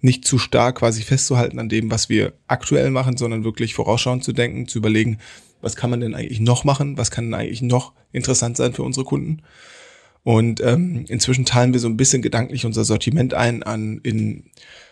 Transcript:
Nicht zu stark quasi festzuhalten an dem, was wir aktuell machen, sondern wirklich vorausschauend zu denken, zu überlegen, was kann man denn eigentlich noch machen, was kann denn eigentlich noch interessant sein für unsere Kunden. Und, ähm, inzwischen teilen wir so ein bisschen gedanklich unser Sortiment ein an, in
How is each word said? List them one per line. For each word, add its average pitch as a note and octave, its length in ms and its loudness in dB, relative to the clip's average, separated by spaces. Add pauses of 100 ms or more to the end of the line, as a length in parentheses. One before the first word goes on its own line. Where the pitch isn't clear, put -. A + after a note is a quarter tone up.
Nicht B2+ 240 4
zu C3+ 120 2
stark A#2+ 420 2
quasi A2+ 220 0
festzuhalten B2 580 0
an A#2 100 -6
dem, A2 220 -2
was A2+ 180 -2
wir G#2+ 240 0 (140)
aktuell C3+ 440 0
machen, B2+ 260 0
sondern A#2 260 -4
wirklich A2 300 -4
vorausschauend A#2+ 500 0
zu A#2+ 100 -4
denken, A#2+ 340 -2
zu - 120 -6
überlegen, A2 380 2 (440)
was G2+ 140 -6
kann A#2+ 140 -4
man A#2+ 120 -2
denn A2 120 -6
eigentlich A2+ 280 -6
noch A#2+ 240 4
machen, C#3+ 320 0
was A#2 120 -2
kann A#2+ 160 -6
denn A2+ 80 -4
eigentlich A2 280 -6
noch B2 320 0 (180)
interessant A#2+ 460 -2
sein B2+ 160 2
für B2+ 100 -6
unsere C3 220 -4
Kunden. C#3+ 360 -4 (840)
Und, A2+ 380 2
ähm, D#3 460 0
inzwischen B2+ 380 0
teilen B2 280 4
wir B2 60 2
so A#2 80 -2
ein A2+ 100 -2
bisschen C3 240 2
gedanklich A#2 440 -2
unser A2 180 -2
Sortiment A#2+ 500 2
ein A#2+ 300 0
an, A2 400 -6
in G#2+ 400 -2 (480)